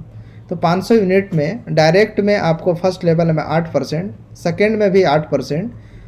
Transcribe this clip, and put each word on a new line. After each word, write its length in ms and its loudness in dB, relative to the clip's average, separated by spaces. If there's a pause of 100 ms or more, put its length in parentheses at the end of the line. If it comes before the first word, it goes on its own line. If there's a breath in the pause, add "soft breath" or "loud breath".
(500 loud breath)
तो 80 -8
पाँच 260 0
सौ 120 2
unit 380 2
में 360 -2
direct 500 2
में 180 2
आपको 380 0
first 280 -2
level 280 2
में 120 -2
आठ 300 -2
परसेंट, 400 -4 (220)
second 420 -2
में 140 2
भी 140 4
आठ 260 0
परसेंट, 400 -4 (360 loud breath)